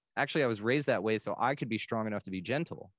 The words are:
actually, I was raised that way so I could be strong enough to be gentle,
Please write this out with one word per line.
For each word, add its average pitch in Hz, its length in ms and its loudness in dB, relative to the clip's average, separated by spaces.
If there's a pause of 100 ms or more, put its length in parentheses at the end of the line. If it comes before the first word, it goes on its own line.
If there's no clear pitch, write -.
(160)
actually, 143 300 2
I - 20 4
was 110 140 0
raised 131 260 2
that 107 160 4
way 110 160 2
so 101 180 -4
I 127 160 2
could 139 140 -4
be 110 100 -2
strong 110 300 -2
enough 104 160 -2
to 95 80 -12
be 95 80 -2
gentle, 127 600 -4